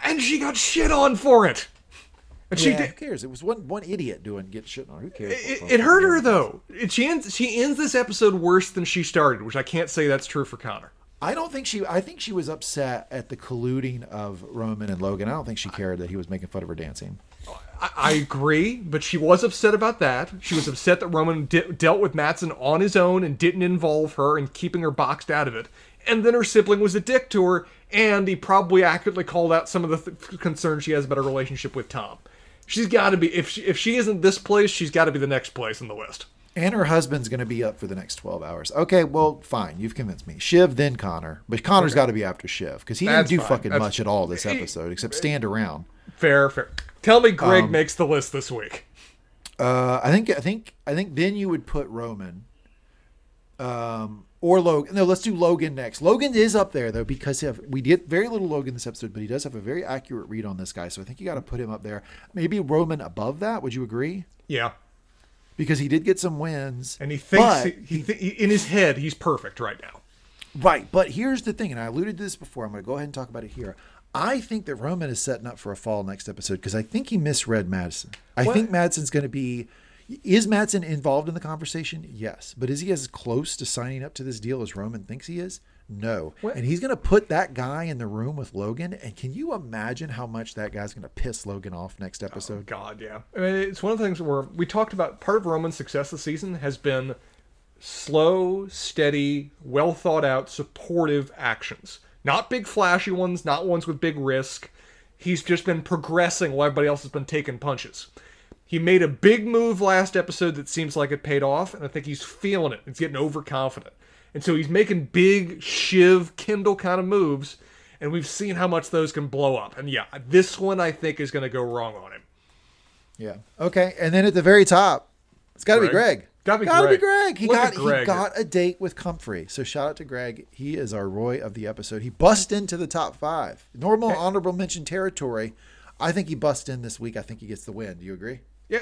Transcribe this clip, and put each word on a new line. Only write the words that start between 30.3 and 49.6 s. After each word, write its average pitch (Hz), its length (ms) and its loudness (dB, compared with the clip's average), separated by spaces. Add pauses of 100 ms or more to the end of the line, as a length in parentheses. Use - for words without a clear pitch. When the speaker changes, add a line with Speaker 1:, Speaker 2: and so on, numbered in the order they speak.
Speaker 1:
concerns 156 420 -2
she 156 80 -2
has 147 140 0
about 135 120 -2
her 135 60 0
relationship 135 520 -4
with 123 140 -8
Tom. 104 280 -10 (480)
She's 220 220 -2
gotta 196 300 6
be, 165 160 4
if 170 160 -2
she, - 120 -10
if 180 160 0
she 233 180 0
isn't 208 260 2
this 190 180 6
place, 202 320 4
she's 156 200 -4
gotta 160 200 4
be 139 80 -2
the 139 80 -2
next 131 240 -2
place 113 300 -8
on 117 60 -14
the 104 80 -10
list. 107 300 -14 (300)
Speaker 2:
And 180 180 0
her 196 120 2
husband's 147 420 0
gonna 123 180 -4
be 117 180 -4
up 107 140 -2
for 101 100 -10
the 95 80 -6
next - 200 -10
twelve 87 260 -10
hours. 80 300 -10
Okay, 175 320 4
well, 156 400 2
fine. 92 360 -4
You've 110 160 -6
convinced 104 320 -8
me. 78 120 -14
Shiv, 170 380 6
then 143 180 2
Connor. 82 540 -8
But 110 140 -4
Connor's 180 280 4
Speaker 1:
Okay. - 100 0
Speaker 2:
gotta 120 120 4
be 107 100 -2
after 92 240 -8
Shiv, 64 380 -8
'cause - 140 -8
he 175 80 0
didn't 151 120 6
Speaker 1:
That's 151 120 4
Speaker 2:
do 175 80 4
Speaker 1:
fine. 107 80 -4
Speaker 2:
fucking 131 240 0
Speaker 1:
That's 143 100 2
Speaker 2:
much 104 180 -2
at 104 80 -2
all 101 200 0
this 87 160 -6
Speaker 1:
he 104 80 -4
Speaker 2:
episode, 87 420 -6
except 117 220 -6
stand 147 280 -2
around. 98 400 -4 (320)
Speaker 1:
Fair, 139 340 6
fair. 131 200 -6 (320)
Tell 226 180 10
me 233 120 8
Greg 180 340 6
Speaker 2:
Um, 156 60 -2
Speaker 1:
makes 156 240 2
the 175 120 2
list 143 240 0
this 135 180 -6
week. 110 360 -10 (720)
Speaker 2:
Uh, 127 420 2